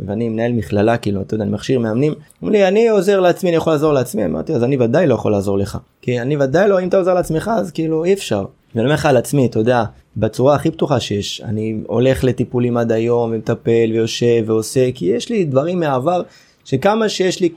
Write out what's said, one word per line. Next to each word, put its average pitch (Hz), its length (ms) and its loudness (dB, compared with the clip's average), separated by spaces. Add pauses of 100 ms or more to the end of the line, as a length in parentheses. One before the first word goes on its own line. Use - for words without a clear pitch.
ואני 110 220 -4
מנהל 113 240 -2
מכללה, 107 440 0
כאילו, 101 240 -4
אתה 98 140 -6
יודע, 107 100 -2
אני 101 80 -2
מכשיר 127 260 -2
מאמנים, 120 360 0 (280)
אומרים 202 180 0
לי, 190 80 4
"אני 220 200 2
עוזר 202 320 2
לעצמי, 175 300 2
אני 165 60 2
יכול 160 160 2
לעזור 151 200 2
לעצמי." 120 320 0
אמרתי, - 300 -4
"אז 120 100 2
אני 135 120 0
ודאי 127 300 2
לא 123 80 4
יכול 107 180 0
לעזור 98 260 0
לך, 98 200 -4 (240)
כי 120 180 -2
אני 139 160 -2
ודאי 143 320 2
לא, 190 120 4
אם 185 80 -4
אתה 190 100 2
עוזר 180 160 2
לעצמך, 170 420 -2
אז 196 140 -4
כאילו, 160 340 -2
אי 185 80 2
אפשר." 107 320 -2 (300)
ואני 113 100 0
אומר 143 100 2
לך 151 120 -2
על 139 100 4
עצמי, 131 300 0
אתה 113 120 -2
יודע, 117 260 2 (320)
בצורה 123 380 2
הכי 139 160 0
פתוחה 151 300 0
שיש, - 440 -6
אני 110 320 -4 (100)
הולך 127 380 2
לטיפולים 120 520 0
עד 117 160 0
היום, 117 380 0
ומטפל, 113 640 0
ויושב, 113 540 0
ועושה, 113 480 0
כי 170 120 -6
יש 233 220 -2
לי 214 160 0
דברים 156 360 0
מהעבר, 151 420 -2 (420)
שכמה 208 440 0
שיש 185 320 -2
לי 175 160 0